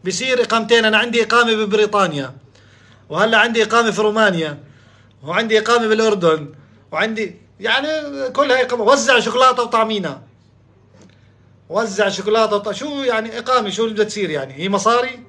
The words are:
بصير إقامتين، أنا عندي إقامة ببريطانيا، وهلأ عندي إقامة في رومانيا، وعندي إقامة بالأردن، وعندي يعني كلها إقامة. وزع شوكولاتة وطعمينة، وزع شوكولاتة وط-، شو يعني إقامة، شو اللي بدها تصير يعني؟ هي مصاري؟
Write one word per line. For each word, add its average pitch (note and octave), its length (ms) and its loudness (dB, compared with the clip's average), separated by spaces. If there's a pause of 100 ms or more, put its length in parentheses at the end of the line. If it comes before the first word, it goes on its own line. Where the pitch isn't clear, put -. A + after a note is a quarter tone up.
بصير B3 360 -2
إقامتين، A3+ 420 2
أنا A3 140 2
عندي A#3 260 0
إقامة A3+ 300 2
ببريطانيا، G3+ 800 0 (720)
وهلأ G#3+ 300 2
عندي A3+ 240 2
إقامة A3+ 280 2
في F3+ 100 -4
رومانيا، G3+ 580 0 (640)
وعندي G#3+ 360 -2
إقامة A3+ 280 2
بالأردن، F#3+ 680 0 (380)
وعندي G#3 440 -4 (240)
يعني B3 280 -2 (420)
كلها C4 320 2
إقامة. B3 220 -2
وزع B3 360 4
شوكولاتة B3 420 2
وطعمينة، G#3+ 600 -2 (1500)
وزع G3+ 400 0
شوكولاتة G#3 480 0
وط-، G#3 140 -4
شو C#4 180 -8
يعني A#3 500 -2
إقامة، A#3 320 0
شو A3 120 -4
اللي A3 120 -2
بدها G#3 100 0
تصير G3+ 260 -6
يعني؟ C3+ 240 -8
هي D#3+ 140 -6
مصاري؟ A#3+ 600 -2